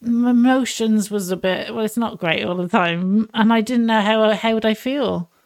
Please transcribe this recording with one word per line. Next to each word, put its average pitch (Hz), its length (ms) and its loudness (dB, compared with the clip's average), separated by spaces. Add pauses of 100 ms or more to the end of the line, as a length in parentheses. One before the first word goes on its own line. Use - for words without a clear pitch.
my 233 300 0
emotions 233 800 2
was 202 200 -4
a 185 60 -2
bit, 185 380 -4
well, 226 100 -4
it's 214 140 -4
not 226 200 -4
great 160 260 -2
all 180 100 -4
the 180 140 -4
time. 185 680 0
And 226 180 4
I 226 80 2
didn't 233 240 0
know 226 160 2
how, 214 320 2
how 226 220 0
would 220 100 -4
I 220 80 2
feel. 214 560 -4 (180)